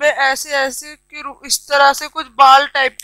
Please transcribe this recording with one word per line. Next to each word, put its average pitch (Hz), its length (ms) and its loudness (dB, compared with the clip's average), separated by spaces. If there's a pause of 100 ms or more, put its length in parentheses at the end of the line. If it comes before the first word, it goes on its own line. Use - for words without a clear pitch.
में 294 60 0
ऐसे 277 420 -4
ऐसे 285 440 -6
के 294 280 -20
रू-, 277 240 -18
इस - 120 -4 (100)
तरह 277 240 4
से 302 160 -10
कुछ 311 180 -10 (120)
बाल 269 280 6
टाइप 269 380 -4